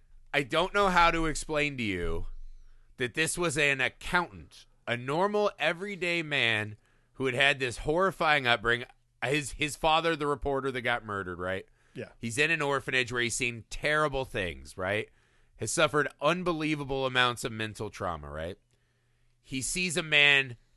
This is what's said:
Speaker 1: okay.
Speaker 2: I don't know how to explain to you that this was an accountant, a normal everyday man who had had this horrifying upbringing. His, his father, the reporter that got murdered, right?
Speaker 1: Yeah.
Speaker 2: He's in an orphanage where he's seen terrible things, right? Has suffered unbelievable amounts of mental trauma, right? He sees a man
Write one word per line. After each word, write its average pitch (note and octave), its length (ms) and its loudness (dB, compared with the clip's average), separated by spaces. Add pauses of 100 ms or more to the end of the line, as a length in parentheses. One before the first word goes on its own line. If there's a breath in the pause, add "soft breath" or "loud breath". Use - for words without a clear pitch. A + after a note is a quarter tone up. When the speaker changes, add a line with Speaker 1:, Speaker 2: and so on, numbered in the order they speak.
(320)
Speaker 1:
okay. C#3+ 80 0
Speaker 2:
I - 40 2
don't D#3+ 280 0
know G3+ 140 4
how F3 240 6
to E3 160 2
explain D3 520 -2
to B2 40 -4
you E2+ 440 -2 (720)
that B2 160 -4
this D#3+ 220 0
was E3 220 0
an C#3+ 220 2
accountant, B2 880 -4 (200)
a A#2 100 0
normal F#3+ 640 0
everyday E3+ 640 -2
man A2+ 540 0 (380)
who C3 120 -4
had B2+ 80 0
had C#3 240 4
this B2+ 200 -4
horrifying D#3 680 2
upbringing. A#2+ 400 2 (380)
His, C#3 260 0
his D3 240 -4
father, E3 400 2
the D3 140 -2
reporter C#3 420 -2
that B2 120 -4
got A#2+ 220 0
murdered, F#2+ 360 -6
right? F#2 260 -4 (280)
Speaker 1:
Yeah. A2+ 220 -12
Speaker 2:
He's A#2 220 -6
in D3+ 140 2
an D#3 100 0
orphanage C3 500 0
where B2 100 0
he's A#2 120 -2
seen A#2 360 -4
terrible D3 540 0
things, E2+ 540 -6
right? G2 300 -2 (480)
Has - 160 -6
suffered D3 340 2 (140)
unbelievable D3+ 840 0
amounts B2 360 2
of B2+ 80 -6
mental A2 400 -6
trauma, D#2+ 400 -6
right? D#2+ 260 -6 (840)
He C3 200 -6
sees F3+ 340 -4
a F3 80 2
man C#3+ 500 4 (220)